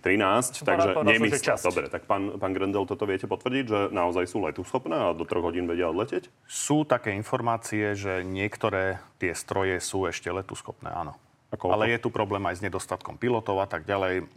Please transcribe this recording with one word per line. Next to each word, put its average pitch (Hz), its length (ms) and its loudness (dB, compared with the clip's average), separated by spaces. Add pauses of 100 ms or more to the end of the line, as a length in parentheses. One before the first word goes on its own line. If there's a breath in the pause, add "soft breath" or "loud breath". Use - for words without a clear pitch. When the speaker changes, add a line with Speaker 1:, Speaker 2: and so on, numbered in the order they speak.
Speaker 1:
trinásť, 101 560 4
Speaker 2:
Som 147 80 2
Speaker 1:
takže - 240 4
Speaker 2:
povedal, 160 80 2
že - 160 6
Speaker 1:
nemyslel. 113 320 2
Speaker 2:
časť. 110 160 0
Speaker 1:
Dobre, 87 240 0
tak - 160 -8
pán, 98 320 0
pán 95 160 0
Grendel, 98 320 0
toto 101 240 -2
viete 95 160 -2
potvrdiť, 127 400 -2
že 107 120 2 (120)
naozaj 90 400 2
sú - 80 -2
letuschopné 98 560 -2
a 92 240 2
do 80 80 -4
troch 85 160 0
hodín 87 240 -2
vedia 85 240 0
odletieť? 101 400 -2 (160)
Speaker 3:
Sú 147 400 0
také 120 320 0
informácie, 110 800 -2
že 95 240 -2
niektoré 95 800 -2 (160)
tie 85 160 -2
stroje 95 480 -2
sú 95 240 -2
ešte 85 240 -4
letuschopné, - 640 -8
áno. 80 240 -8 (320)
Speaker 1:
A 104 80 -8
koľko? 92 160 2
Speaker 3:
Ale 107 160 4
je 117 80 4
tu 117 160 -2
problém 101 320 0
aj 90 160 -2
s - 80 -2
nedostatkom - 480 -6
pilotov 110 400 0
a 98 80 2
tak 82 160 -4
ďalej. 92 540 0